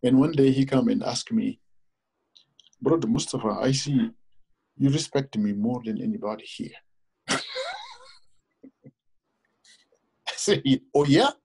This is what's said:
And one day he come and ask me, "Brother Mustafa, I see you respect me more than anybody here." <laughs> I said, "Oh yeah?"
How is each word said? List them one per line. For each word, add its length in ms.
And 180
one 120
day 200
he 140
come 220
and 160
ask 280
me, 280
"Brother 260
Mustafa, 540
I 120
see 380
you 80
respect 480
me 160
more 300
than 180
anybody 440
here." 340
<laughs> 260
I 120
said, 280
"Oh 120
yeah?" 260